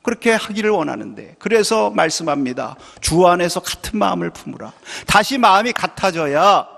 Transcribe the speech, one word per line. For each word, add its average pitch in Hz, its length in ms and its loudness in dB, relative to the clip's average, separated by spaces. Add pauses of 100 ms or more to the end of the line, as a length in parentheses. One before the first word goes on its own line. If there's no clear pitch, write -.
그렇게 233 300 -2
하기를 214 400 -2
원하는데, 113 680 -6
그래서 214 520 0
말씀합니다. 143 840 -2 (260)
주 175 260 4
안에서 175 320 2
같은 - 400 -8
마음을 180 300 -2
품으라. - 420 -16 (340)
다시 214 320 2
마음이 220 360 4
같아져야 165 920 0 (100)